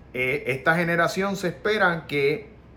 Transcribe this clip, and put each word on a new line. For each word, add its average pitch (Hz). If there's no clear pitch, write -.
eh, 127
esta 139
generación 170
se 180
espera 185
que 143